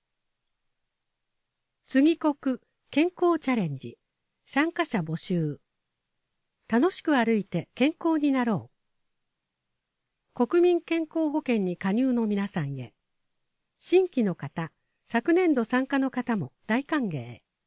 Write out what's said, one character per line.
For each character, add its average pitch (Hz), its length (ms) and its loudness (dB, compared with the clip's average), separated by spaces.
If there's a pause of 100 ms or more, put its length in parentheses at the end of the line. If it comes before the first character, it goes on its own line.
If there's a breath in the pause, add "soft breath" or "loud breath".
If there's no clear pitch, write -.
(1800)
杉 302 340 4
国 277 400 -2 (320)
健 330 260 2
康 339 240 2
チ 269 120 -4
ャ 254 40 0
レ 190 120 0
ン 139 100 -6
ジ。 120 200 -14 (460)
参 320 280 0
加 330 140 -2
者 202 160 -2
募 160 140 -6
集。 165 440 -4 (1080)
楽 269 240 2
し - 120 -8
く 302 120 2
歩 226 180 2
い 202 120 0
て - 300 -6
健 285 240 0
康 330 180 0
に 285 140 0
な 262 120 0
ろ 170 280 -4
う。 - 40 -20 (1600)
国 339 300 2
民 349 180 4
健 330 200 -2
康 320 280 -2
保 285 80 -2
険 247 220 0
に 180 180 -2
加 190 140 -2
入 254 200 2
の 233 140 0
皆 202 220 -2
さ 185 160 -6
ん 139 160 -6
へ。 120 140 -14 (840)
新 370 280 2
規 254 180 0
の 185 100 2
方、 165 380 -8 (340)
昨 233 280 0
年 349 200 4
度 240 100 2
参 254 220 0
加 269 140 -2
の 269 100 0
方 247 280 -4
も 139 140 -6 (140)
大 240 180 0
歓 277 240 -2
迎。 120 340 -10 (260)